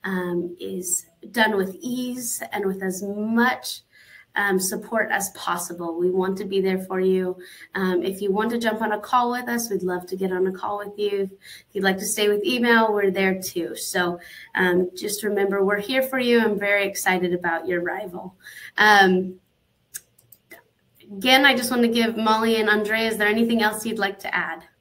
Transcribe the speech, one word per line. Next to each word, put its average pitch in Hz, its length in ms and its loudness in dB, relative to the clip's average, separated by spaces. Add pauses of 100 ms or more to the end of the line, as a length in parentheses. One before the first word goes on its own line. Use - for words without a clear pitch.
um, 180 580 -4
is 190 460 -6 (240)
done 214 260 2
with 190 240 -2
ease 247 600 -6 (100)
and 202 140 -4
with 190 160 -4
as 185 200 -4
much, 220 800 -2 (560)
um, 202 220 2
support 220 540 -4
as - 180 -2
possible. 175 680 -6
We 180 140 2
want 185 280 0
to 208 60 -6
be 190 160 0
there 185 200 2
for 190 180 -4
you. 185 380 0 (400)
Um, 185 260 0
if 190 180 -4
you 196 120 0
want 220 180 0
to 240 80 -2
jump 226 240 -2
on 220 80 -2
a - 80 -2
call 247 320 0
with 247 180 -6
us, 233 220 -4
we'd 185 140 -2
love 180 220 -4
to 190 100 -8
get 185 160 -2
on 185 160 2
a 185 40 -2
call 208 260 -6
with 202 200 -10
you. 202 320 -2 (100)
If - 300 -20
you'd 190 140 -4
like 190 140 2
to 202 60 -6
stay 208 240 0
with 208 140 2
email, 233 500 4
we're 202 200 2
there 190 280 0
too. 165 360 -6
So, 180 420 -2 (380)
um, 185 400 4
just 208 260 -6
remember, 196 420 0
we're 202 140 2
here 262 240 0
for 262 160 -2
you. 240 220 4
I'm 208 180 2
very 202 260 2
excited 185 480 0
about 170 360 -2
your 180 140 0
arrival. 185 520 -8 (420)
Um, 190 600 6 (1600)
again, 254 440 2
I 269 100 8
just 233 160 -2
want 240 120 2
to 233 60 4
give 226 280 2
Molly 220 400 2
and 214 120 2
Andrea, 214 400 2
is 220 80 -2
there 208 120 2
anything 226 340 2
else 214 240 0
you'd 208 140 -4
like 196 180 -2
to - 160 -8
add? 165 300 -6 (160)